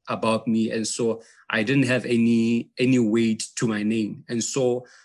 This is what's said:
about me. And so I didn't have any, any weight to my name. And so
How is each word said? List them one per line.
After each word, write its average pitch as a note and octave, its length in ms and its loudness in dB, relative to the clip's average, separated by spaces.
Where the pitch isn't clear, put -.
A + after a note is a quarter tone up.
about A2+ 360 -2
me. A2+ 260 0
And A2+ 140 -4
so A2+ 360 -2
I A2 140 0
didn't C3+ 240 2
have B2 180 0
any, A#2 640 2
any B2+ 200 4
weight A2+ 460 2
to A#2+ 120 -2
my G#2+ 140 -2
name. G#2+ 460 -2
And A#2 160 -4
so B2+ 420 -2